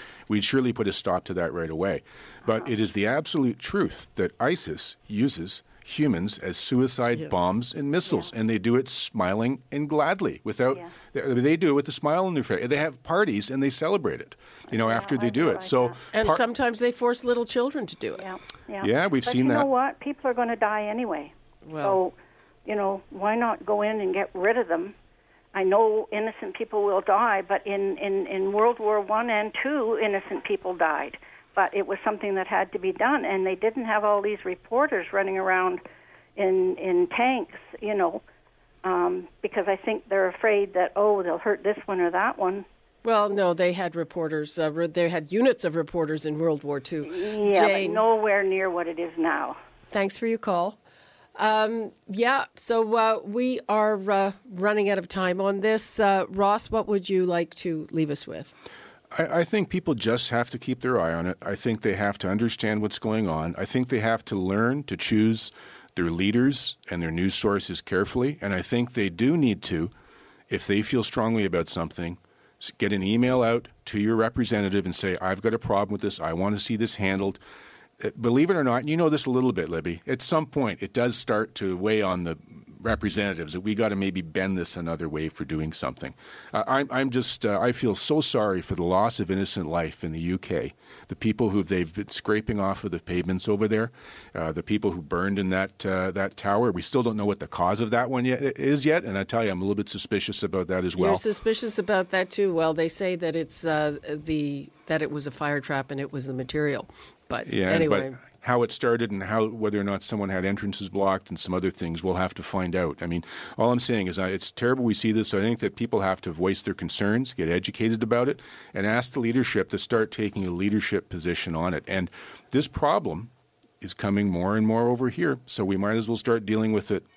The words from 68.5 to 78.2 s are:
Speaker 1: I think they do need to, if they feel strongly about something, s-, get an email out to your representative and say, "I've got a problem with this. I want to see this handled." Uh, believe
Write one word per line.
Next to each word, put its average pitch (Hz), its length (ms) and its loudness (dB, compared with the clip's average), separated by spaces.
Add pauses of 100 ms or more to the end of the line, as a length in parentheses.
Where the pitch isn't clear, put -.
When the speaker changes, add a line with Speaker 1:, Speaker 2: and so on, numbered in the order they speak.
Speaker 1:
I 92 80 0
think 120 320 -2
they 101 160 0
do 113 280 2
need 120 260 2
to, 87 260 -2 (600)
if - 180 -2
they 101 140 2
feel 117 220 0
strongly 113 420 0
about 87 240 0
something, 87 480 -4 (440)
s-, - 160 -6
get 101 160 0
an 95 100 0
email 123 380 2
out 117 280 0 (160)
to 107 140 -4
your 110 160 2
representative 104 680 2
and 92 100 -2
say, 92 260 0
"I've 95 200 -2
got 110 120 2
a 113 60 -2
problem 101 340 0
with 101 80 -4
this. 101 180 -2
I 82 140 -2
want 95 220 0
to 101 80 0
see 117 120 -2
this 107 220 0
handled." 98 420 0 (640)
Uh, 110 60 -2 (100)
believe 123 300 4